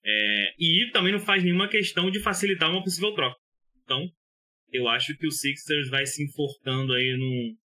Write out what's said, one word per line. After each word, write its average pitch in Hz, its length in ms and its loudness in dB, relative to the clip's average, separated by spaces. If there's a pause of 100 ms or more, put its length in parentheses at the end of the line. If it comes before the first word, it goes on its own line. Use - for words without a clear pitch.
É, 104 560 2
e 170 320 2
também 190 220 2
não 202 60 0
faz 196 240 2
nenhuma 180 260 2
questão 185 400 0
de 196 100 -2
facilitar 190 500 2
uma 185 140 0
possível 185 300 -2
troca. 131 240 -2 (460)
Então, 135 220 -4 (680)
eu 123 180 0
acho 120 260 -2
que 160 120 -4
o 151 40 0
Sixers 147 580 -2
vai 135 160 0
se 147 180 -6
enforcando 135 720 -4
aí 127 220 0
num 127 400 -4 (120)